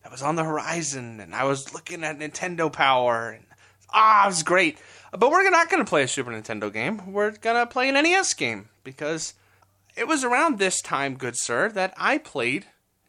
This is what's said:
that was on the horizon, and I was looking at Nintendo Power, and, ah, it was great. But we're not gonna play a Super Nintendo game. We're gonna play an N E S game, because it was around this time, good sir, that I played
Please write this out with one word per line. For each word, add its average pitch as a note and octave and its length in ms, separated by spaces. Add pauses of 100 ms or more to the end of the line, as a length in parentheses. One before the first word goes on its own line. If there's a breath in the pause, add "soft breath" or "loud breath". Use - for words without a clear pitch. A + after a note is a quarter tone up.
that - 80
was B2+ 100
on D3 140
the E3 80
horizon, D3 760
and F2+ 160
I A#2+ 100
was C#3 280
looking E3 300
at D3+ 160
Nintendo E3 520
Power, B2 600
and, A2+ 140 (460 soft breath)
ah, A3 340
it - 20
was E3+ 160
great. E3+ 340 (340 loud breath)
But A#3+ 200
we're F#4+ 180
not E4 200
gonna E4+ 140
play D#3 200
a B2+ 40
Super B2 240
Nintendo G#2+ 400
game. F3+ 400
We're G#3 200
gonna A#3 340
play B3+ 240
an C#4 80
N D4 80
E E4+ 80
S F#4 200
game, A2 360 (160)
because D3+ 480 (640 soft breath)
it A3+ 100
was D4+ 160
around B3+ 360
this F#3+ 220
time, C#3 340
good B2+ 220
sir, C3+ 320
that F#3 280
I C4+ 220
played C3+ 480 (420)